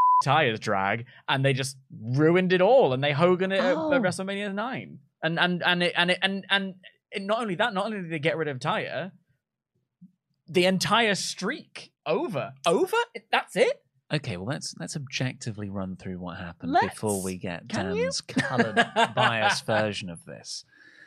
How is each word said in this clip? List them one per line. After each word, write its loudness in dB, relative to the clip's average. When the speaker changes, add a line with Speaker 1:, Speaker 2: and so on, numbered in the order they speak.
Speaker 1:
Taya's 2
drag," 0
and 2
they 4
just -4
ruined 4
it 4
all, 6
and 0
they 2
Hogan 4
it 2
at, 2
at 4
Speaker 2:
Oh. -2
Speaker 1:
WrestleMania -2
nine. -8
And, 0
and, 2
and, 2
it, 2
and, 2
it, 0
and, -2
and 0
it, -8
not -2
only -4
that, 0
not -2
only -6
did -10
they -4
get 0
rid -2
of -6
Taya, -4
the 4
entire 2
streak -6
over. -2
Over? 2
That's 0
it? 2
Speaker 2:
Okay, -2
well, -8
let's, -8
let's -8
objectively -6
run -6
through -8
what -10
happened -8
Speaker 1:
Let's. 2
Speaker 2:
before -2
we -4
get -8
Speaker 1:
Can -4
you? 0
Speaker 2:
Dan's -4
coloured -2
Speaker 1:
<laughs> 0
Speaker 2:
bias 2
version -2
of -14
this. -14